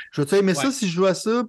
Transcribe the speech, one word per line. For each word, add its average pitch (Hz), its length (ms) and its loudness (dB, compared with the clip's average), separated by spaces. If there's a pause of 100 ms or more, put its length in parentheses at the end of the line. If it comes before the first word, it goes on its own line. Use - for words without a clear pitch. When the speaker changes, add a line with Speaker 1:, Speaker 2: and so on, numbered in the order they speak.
(120)
Speaker 1:
Je 147 100 -2
vais-tu 143 140 0
aimer 190 180 4
ça 160 140 0
Speaker 2:
Ouais. 269 40 -2
Speaker 1:
si 226 160 -2
je 165 60 -4
joue 185 120 2
à 185 80 2
ça ? » 226 340 -2